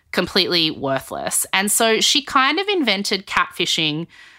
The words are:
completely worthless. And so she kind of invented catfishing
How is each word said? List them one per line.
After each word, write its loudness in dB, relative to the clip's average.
completely 2
worthless. -4
And 0
so 2
she 2
kind 2
of -4
invented 0
catfishing -2